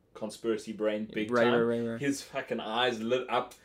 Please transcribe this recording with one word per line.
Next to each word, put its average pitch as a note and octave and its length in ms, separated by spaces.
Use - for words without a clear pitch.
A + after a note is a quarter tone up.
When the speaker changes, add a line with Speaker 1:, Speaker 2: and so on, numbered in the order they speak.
Speaker 1:
conspiracy A2 580
brain G#2+ 400
big G#2+ 180
Speaker 2:
Right, A#2+ 140
Speaker 1:
time. A#2+ 80
Speaker 2:
right, A#2 260
right, A#2 140
right. A2+ 80
Speaker 1:
His C#3 220
fucking C3 380
eyes A#2 400
lit B2 300
up - 240